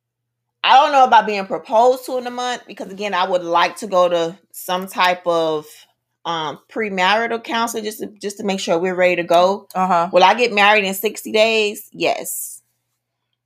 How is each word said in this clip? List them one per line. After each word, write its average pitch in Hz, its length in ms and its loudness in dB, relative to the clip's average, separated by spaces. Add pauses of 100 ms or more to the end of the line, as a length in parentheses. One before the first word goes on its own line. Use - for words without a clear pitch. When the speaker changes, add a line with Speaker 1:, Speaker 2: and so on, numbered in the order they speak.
(640)
Speaker 1:
I 214 120 6
don't 294 160 4
know 285 120 6
about 285 220 4
being 214 200 -4
proposed 247 600 0
to 254 120 -6
in 247 80 -8
a 247 40 -8
month, 247 360 -6
because, 196 240 -14
again, 196 240 -8
I 180 140 0
would 180 160 -2
like 170 320 0
to 233 100 -12
go 180 220 2
to 170 300 -2 (120)
some 185 360 -6
type 180 400 -2
of, 160 400 -2 (580)
um, 160 340 -6 (100)
premarital 220 760 -2
counseling 226 400 -4
just 214 160 -10
to, 202 80 -10
just 202 300 -10
to 214 60 -12
make 196 160 -2
sure 180 180 0
we're 185 160 -2
ready 180 220 2
to 170 60 -2
go. 180 520 2
Speaker 2:
Uh-huh. 185 380 0
Speaker 1:
Will 185 120 6
I 190 100 6
get 226 180 0
married 208 320 4
in 190 100 -4
sixty 214 380 -6
days? 220 600 0
Yes. - 680 -6 (840)